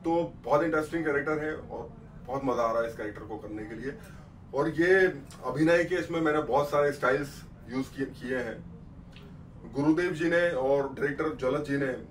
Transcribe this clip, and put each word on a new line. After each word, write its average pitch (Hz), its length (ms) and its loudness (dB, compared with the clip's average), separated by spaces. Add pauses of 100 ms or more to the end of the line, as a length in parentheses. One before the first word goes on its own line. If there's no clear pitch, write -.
तो 170 300 0 (120)
बहुत 180 180 4
interesting 156 420 0
character 147 340 0
है 156 160 -4
और - 340 -12 (380)
बहुत 135 160 -4
मजा 120 200 2
आ 113 80 2
रहा 117 120 2
है 117 60 -2
इस 113 60 -12
character 104 260 -8
को 107 160 -10
करने 107 280 -10
के 113 100 -10
लिए। 123 180 -8 (600)
और 160 160 2
ये 180 380 6 (380)
अभिनय 160 380 6
के 180 120 0
इसमें 165 260 0
मैंने 151 200 4
बहुत 139 280 2
सारे 147 220 4
styles 139 520 0 (260)
use 131 260 -4
किए, 135 100 -2
किए 127 320 -6
हैं। 117 260 -6 (1120)
गुरुदेव 156 360 4
जी 165 180 0
ने 175 200 4
और 135 440 2
director 143 420 -2
जलद 131 280 0
जी 139 140 -2
ने 131 180 0 (160)